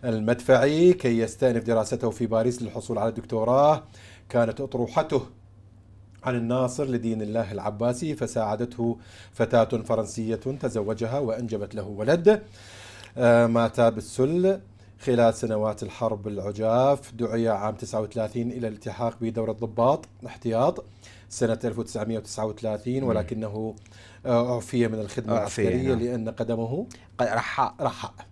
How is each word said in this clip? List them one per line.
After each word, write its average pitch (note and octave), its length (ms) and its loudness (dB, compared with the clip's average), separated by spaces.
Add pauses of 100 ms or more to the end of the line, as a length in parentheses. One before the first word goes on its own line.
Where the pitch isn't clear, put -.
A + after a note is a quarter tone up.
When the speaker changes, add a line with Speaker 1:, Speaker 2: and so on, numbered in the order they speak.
Speaker 1:
المدفعي B2+ 880 4
كي A#2+ 260 2
يستأنف A#2 440 0
دراسته A#2 460 0
في A#2 160 -4
باريس A#2 360 0
للحصول A2+ 360 -6
على A2 120 0
الدكتوراه. A#2+ 760 2 (460)
كانت A#2 320 0
أطروحته C3+ 600 0 (1000)
عن B2+ 120 -2
الناصر B2 500 0
لدين A2+ 360 -2
الله G#2+ 300 -2
العباسي، G#2+ 640 -2
فساعدته A#2 840 -2 (340)
فتاة A2+ 320 4
فرنسية A2 720 -2
تزوجها A#2 840 -4
وأنجبت A2 560 -4
له G2+ 120 -8
ولد. E3 560 4 (760)
آه، A#2+ 300 8
مات A#2 340 2
بالسل C#3+ 760 2 (460)
خلال A#2+ 280 6
سنوات G#2+ 500 -2
الحرب G#2+ 440 -4
العجاف. A2 840 2
دعي A2+ 360 0
عام G#2+ 260 0
تسعة A2 260 -4
وثلاثين A#2 500 -4
إلى A#2 160 -6
الالتحاق A2+ 540 -6
بدور A2+ 300 -4
الضباط A2+ 540 0 (200)
احتياط A#2+ 600 -2 (440)
سنة A2+ 340 -2
ألف A#2 160 -4
وتسعمية A2 380 -4
وتسعة A2 280 -6
وثلاثين، A2 580 -4
Speaker 2:
مم. B2+ 60 0
Speaker 1:
ولكنه، A2 680 -4 (500)
آه، B2 280 2
أعفي A#2+ 340 0
من A2 120 -2
الخدمة G#2+ 380 -2
Speaker 2:
أعفي، G#2 240 -2
Speaker 1:
العسكرية B2+ 280 2
Speaker 2:
نعم. B2 100 2
Speaker 1:
لأن A#2 300 -4
قدمه A#2 560 -4 (320)
Speaker 2:
قد A#2+ 100 2
رحاء. A2+ 540 -2
Speaker 1:
رحاء. - 320 -4 (180)